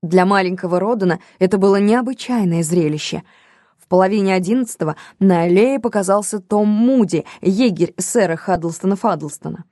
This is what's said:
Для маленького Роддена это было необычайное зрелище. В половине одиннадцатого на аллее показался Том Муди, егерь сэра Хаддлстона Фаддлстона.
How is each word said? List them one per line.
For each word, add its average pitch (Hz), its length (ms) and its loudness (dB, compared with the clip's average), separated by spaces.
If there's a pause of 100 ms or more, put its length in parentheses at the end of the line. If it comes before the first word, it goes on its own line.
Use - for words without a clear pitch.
Для 180 240 2
маленького 185 540 0
Роддена 190 400 0 (180)
это 185 200 0
было 196 180 4
необычайное 214 840 0
зрелище. 156 600 -2 (560)
В - 100 -20
половине 190 460 2
одиннадцатого 185 640 -2 (240)
на 180 220 4
аллее 208 360 2
показался 208 640 -2
Том 208 280 0
Муди, 220 560 2 (160)
егерь 190 580 0
сэра 185 380 -2
Хаддлстона 175 600 -4
Фаддлстона. 165 760 -6